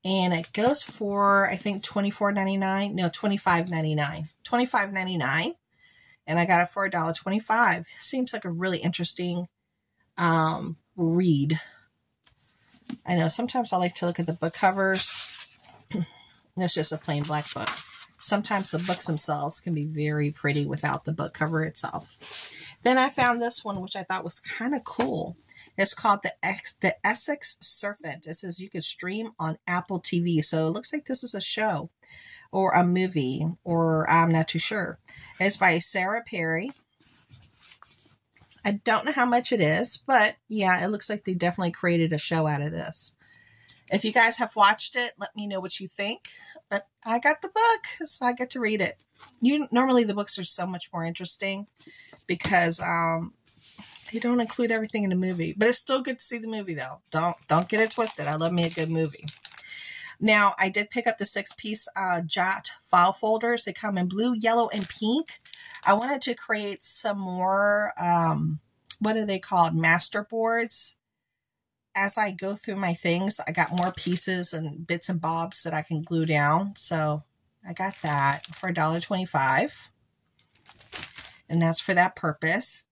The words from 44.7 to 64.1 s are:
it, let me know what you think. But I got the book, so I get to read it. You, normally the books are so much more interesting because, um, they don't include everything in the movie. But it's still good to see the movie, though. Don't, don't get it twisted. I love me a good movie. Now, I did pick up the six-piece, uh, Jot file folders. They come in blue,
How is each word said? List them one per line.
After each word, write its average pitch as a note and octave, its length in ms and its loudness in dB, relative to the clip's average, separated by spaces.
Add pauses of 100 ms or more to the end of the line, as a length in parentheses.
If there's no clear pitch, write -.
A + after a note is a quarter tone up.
it, B3 220 -4
let F#3+ 180 -12
me G#3 120 -8
know F#3+ 120 -4
what F#3 200 0
you F#3+ 80 -8
think. - 340 -6 (480)
But G3+ 160 -6 (180)
I A#3 140 -2
got C#4+ 240 2
the F#4 80 -10
book, A4 580 0
so - 160 -2
I B3 100 2
get B3 180 -6
to C4 80 -2
read G#3+ 220 0
it. - 220 -4 (380)
You, C#4 300 2
normally B3 320 4
the G#3 100 -2
books G#3 240 0
are F#3 60 -2
so F3 240 2
much F3+ 260 -10
more E3 100 -6
interesting G3 600 -4 (640)
because, F3 520 4
um, E3+ 540 -2 (800)
they A#3 60 -4
don't A#3+ 220 0
include A#3 280 -2
everything A3 360 -2
in F#3+ 40 0
the F3+ 60 0
movie. F3+ 420 -2
But A#3 120 4
it's A#3+ 100 4
still C4 240 0
good B3+ 160 -6
to - 40 2
see A#3+ 140 2
the A3+ 80 -12
movie, G#3 300 -8
though. C3 340 -10
Don't, E3+ 260 -2 (120)
don't E3+ 200 2
get G#3+ 120 -2
it A3 100 2
twisted. A3 380 -2
I D3+ 80 -2
love E3 180 -2
me F3 100 2
a E3 60 2
good D#3+ 220 -2
movie. D#3+ 340 -4 (920)
Now, G#3 400 4
I F#3+ 100 2
did G#3 220 -4
pick A#3+ 160 -2
up A3 100 0
the G3 80 -2
six-piece, - 720 2
uh, F#3 260 -2
Jot F#3 520 0 (100)
file F#3 300 6
folders. A3+ 520 0
They F#3+ 80 -6
come G3+ 240 -4
in F3+ 100 0
blue, A3+ 280 0